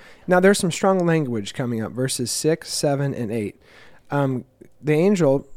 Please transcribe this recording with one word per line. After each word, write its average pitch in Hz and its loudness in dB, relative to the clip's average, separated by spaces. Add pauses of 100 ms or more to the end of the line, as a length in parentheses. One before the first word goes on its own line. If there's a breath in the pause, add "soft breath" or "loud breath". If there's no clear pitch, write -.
(260 loud breath)
Now, 180 4
there's 196 6
some 175 0
strong 190 2
language 131 0
coming 120 -4
up, 104 -6
verses 127 -4
six, - -2
seven, 139 -2
and 110 -6
eight. 107 -6 (500 soft breath)
Um, 135 -2 (340)
the 151 0
angel 156 2 (100)